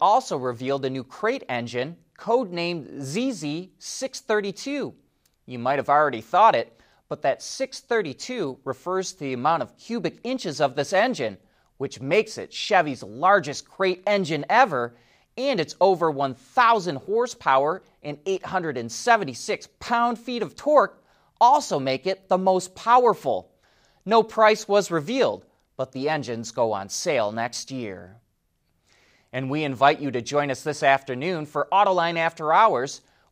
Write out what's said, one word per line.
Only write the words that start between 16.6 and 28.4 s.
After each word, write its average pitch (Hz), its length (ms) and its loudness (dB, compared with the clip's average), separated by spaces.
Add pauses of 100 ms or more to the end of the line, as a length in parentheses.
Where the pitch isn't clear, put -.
horsepower 180 880 0 (180)
and 147 240 -10
eight 190 200 -4
hundred 160 320 -4
and 117 140 -6
seventy-six 202 760 0 (120)
pound-feet 240 600 -4
of 170 140 -8
torque 269 480 4 (360)
also 240 380 4
make 135 300 -2
it 190 220 -4
the 185 80 4
most 185 360 0
powerful. 220 800 2 (540)
No 220 180 4
price 220 440 2
was 202 220 4
revealed, 160 560 0 (300)
but 131 160 -6
the 131 160 -6
engines 117 440 -4
go 117 200 0
on 101 160 -6
sale 117 440 -2
next 113 400 -6
year. 98 460 -12 (1120)